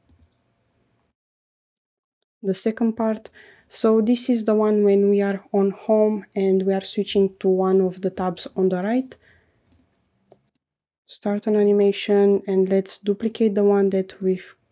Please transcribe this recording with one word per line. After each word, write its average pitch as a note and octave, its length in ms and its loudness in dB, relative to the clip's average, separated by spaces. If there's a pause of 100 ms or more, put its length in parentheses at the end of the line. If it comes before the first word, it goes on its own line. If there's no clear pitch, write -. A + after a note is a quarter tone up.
(2500)
The F#3+ 120 -2
second A3 380 -4
part. A3 360 -6 (380)
So A3 340 0
this A#3+ 300 0
is A3+ 140 -2
the G#3+ 100 0
one G#3+ 300 2
when G3+ 260 4
we G3+ 120 2
are G3 200 -4 (100)
on G3 180 2
home G#3+ 560 0 (100)
and F#3+ 260 2
we F#3+ 120 0
are F#3+ 80 -4
switching G3 580 -2
to F#3+ 80 -2
one F#3+ 320 2
of F#3 220 -2
the F#3 80 -2
tabs F#3 440 -6
on F#3+ 140 0
the F3+ 140 -4
right. B3 320 -4 (1900)
Start - 400 -6
an G#3+ 100 2
animation, G3+ 920 2
and F#3+ 220 0
let's F#3+ 300 -2
duplicate G#3 560 -2
the G#3 100 0
one G3+ 260 2
that F#3+ 320 -6
we've F#3 320 -4 (180)